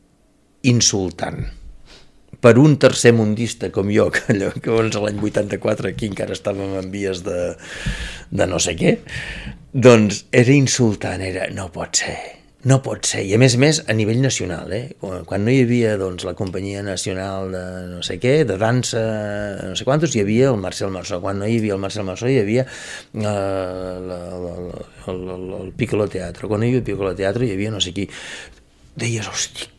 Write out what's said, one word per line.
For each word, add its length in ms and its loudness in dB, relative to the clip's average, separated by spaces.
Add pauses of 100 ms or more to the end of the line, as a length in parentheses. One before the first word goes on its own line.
(640)
insultant. 800 0 (960)
Per 160 10
un 240 8
tercer 320 8
mundista 600 0
com 200 0
jo, 220 4
que 180 0
allò, 240 0
que, 160 -4
doncs, 240 2
l'any 240 -2
vuitanta-quatre 720 -2
aquí 160 -4
encara 280 -6
estàvem 440 -4
en 120 -8
vies 340 -4
de, 120 -4 (920)
de 180 0
no 140 -2
sé 180 -2
què, 160 4 (760)
doncs 600 6
era 240 6
insultant, 640 2
era, 320 -4
"No 200 -6
pot 280 -4
ser, 160 -6 (480)
no 180 6
pot 220 -6
ser". 240 -2
I 60 2
a 60 6
més 160 6
a 40 4
més, 280 4
a 80 0
nivell 260 2
nacional, 500 -4
eh? 280 -6
Quan, 280 -8
quan 160 -2
no 80 2
hi 120 6
havia, 360 2
doncs, 240 -4
la 100 -4
Companyia 480 -6
Nacional 720 -6
de 120 -6 (260)
no 120 -12
sé 180 -6
què, 280 4
de 80 0
dansa, 460 0 (600)
no 140 -8
sé 80 -6
quantos, 320 2
hi 80 2
havia 240 4
el 120 2
Marcel 320 -4
Marceau. 280 -6
Quan 200 -4
no 80 -2
hi 100 2
havia 180 0
el 40 -4
Marcel 280 -6
Marceau, 200 -4
hi 120 4
havia, 240 2
eh, 560 -12
la, 160 -2 (640)
la, 200 -8 (260)
la, 80 -8 (580)
el, 80 -6 (160)
el, 80 -10 (160)
el 120 -10
Piccolo 360 0
Teatro. 400 -8
Quan 120 0
no 60 2
hi 60 2
havia 160 0
Piccolo 260 -2
Teatro, 300 0
hi 80 0
havia 180 -2
no 140 -4
sé 80 -4
qui... 160 -4 (920)
Deies, 280 -4
"Hosti, 400 -8 (100)